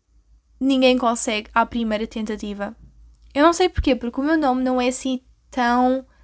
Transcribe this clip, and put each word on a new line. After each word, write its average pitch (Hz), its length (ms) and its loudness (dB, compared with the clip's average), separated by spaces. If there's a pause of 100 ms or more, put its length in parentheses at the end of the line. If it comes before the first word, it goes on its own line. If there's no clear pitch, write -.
(580)
ninguém 262 400 4
consegue 233 560 -2
à 233 100 2
primeira 220 420 -4
tentativa. 214 680 -8 (580)
Eu 285 120 2
não 339 80 6
sei 370 160 2
porquê, 294 260 0
porque 240 260 -6
o 269 40 -2
meu 320 120 2
nome 262 280 0
não 254 160 0
é 247 80 0
assim 254 320 -2 (300)
tão 254 540 0 (180)